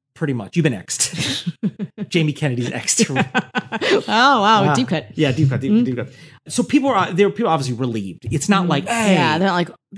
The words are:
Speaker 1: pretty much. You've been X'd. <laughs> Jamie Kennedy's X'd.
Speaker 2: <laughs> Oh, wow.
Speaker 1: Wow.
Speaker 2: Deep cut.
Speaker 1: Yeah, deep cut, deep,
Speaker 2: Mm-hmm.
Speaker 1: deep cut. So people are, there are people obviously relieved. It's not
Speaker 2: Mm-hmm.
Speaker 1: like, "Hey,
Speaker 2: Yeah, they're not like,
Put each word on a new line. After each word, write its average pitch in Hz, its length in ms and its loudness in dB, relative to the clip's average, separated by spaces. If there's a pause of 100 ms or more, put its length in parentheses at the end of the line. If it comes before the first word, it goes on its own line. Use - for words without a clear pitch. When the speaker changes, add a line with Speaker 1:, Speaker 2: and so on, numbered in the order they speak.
(140)
Speaker 1:
pretty 147 180 -4
much. 107 240 -6
You've 170 80 2
been 147 80 2
X'd. - 800 -4 (240)
<laughs> - 320 -10
Jamie 156 240 0
Kennedy's 123 400 -4
X'd. - 420 -2
Speaker 2:
<laughs> 131 60 0 (540)
Oh, - 320 0
wow. 220 600 4
Speaker 1:
Wow. 147 80 2
Speaker 2:
Deep 247 140 0
cut. 160 180 -2 (100)
Speaker 1:
Yeah, 143 160 2
deep 139 160 2
cut, 127 140 0
deep, 180 100 0
Speaker 2:
Mm-hmm. 233 120 4
Speaker 1:
deep 131 120 -2
cut. 127 120 -6 (380)
So - 160 -2
people 277 280 2
are, 190 200 2
there 190 180 4
are - 20 2
people 208 200 -2
obviously 135 240 0
relieved. 110 560 -6
It's 135 200 -2
not 196 120 4
Speaker 2:
Mm-hmm. 175 80 0
Speaker 1:
like, 147 160 0
"Hey, 220 280 2
Speaker 2:
Yeah, 160 240 2
they're 190 100 2
not 180 60 0
like, 175 160 0 (280)